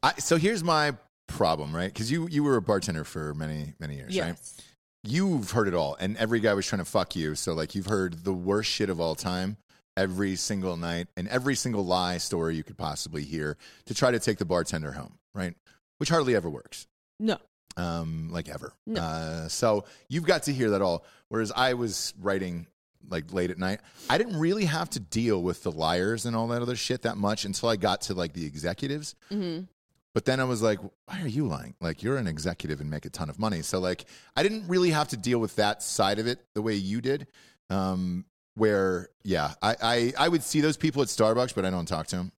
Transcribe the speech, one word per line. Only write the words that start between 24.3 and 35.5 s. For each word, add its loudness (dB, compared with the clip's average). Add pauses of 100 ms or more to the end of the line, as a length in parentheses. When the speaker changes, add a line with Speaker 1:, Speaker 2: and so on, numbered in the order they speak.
Speaker 1:
really 2
have -2
to -4
deal 0
with -2
the -2
liars 0
and -2
all 0
that -2
other -4
shit -4
that -2
much 0
until -2
I 4
got 0
to, -4
like, -2
the -6
executives. -4 (180)
Speaker 2:
Mm-hmm. -4 (500)
Speaker 1:
But -4
then 2
I 2
was 0
like, 4 (260)
"Why -8
are -4
you -2
lying? -6
Like, -4
you're -2
an -4
executive -4
and -6
make -6
a -12
ton -6
of -10
money." -2
So, -4
like, -2 (300)
I 2
didn't 0
really 4
have 2
to -4
deal 2
with 0